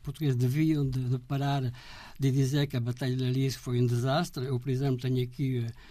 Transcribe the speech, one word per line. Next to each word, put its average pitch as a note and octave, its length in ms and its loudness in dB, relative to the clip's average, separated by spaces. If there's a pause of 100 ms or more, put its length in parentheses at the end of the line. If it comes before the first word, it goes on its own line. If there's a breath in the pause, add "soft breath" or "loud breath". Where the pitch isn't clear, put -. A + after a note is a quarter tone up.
portugueses C#3 340 0
deviam C#3+ 480 2
de, B2+ 240 -2
de B2+ 120 2
parar C#3 420 -2 (560 loud breath)
de C3+ 140 4
dizer C#3 340 2
que C#3 100 -4
a B2 40 0
Batalha B2 340 -2
de C3 100 0
Algés C3 300 0
foi B2 260 0
um B2 60 6
desastre. C3 600 0
Eu, C3 120 0
por B2 100 -6
exemplo, C3 280 2
tenho B2+ 260 0
aqui, B2+ 360 -2
eh, A#2 140 -4 (180 loud breath)